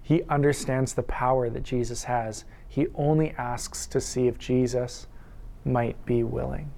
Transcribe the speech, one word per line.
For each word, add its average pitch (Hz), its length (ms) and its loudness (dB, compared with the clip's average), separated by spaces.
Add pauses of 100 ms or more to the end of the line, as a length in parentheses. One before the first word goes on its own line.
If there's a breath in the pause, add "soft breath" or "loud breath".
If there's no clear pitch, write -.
He 165 220 4
understands 139 720 2
the 123 80 0
power 127 480 2
that 127 100 -4
Jesus 120 440 -2
has. 113 400 -2 (220 loud breath)
He 143 280 0
only 156 420 4
asks - 480 -6
to 135 160 0
see 127 240 0
if 123 140 2
Jesus 123 640 0 (600 loud breath)
might 123 420 0
be 120 160 4
willing. 131 540 -4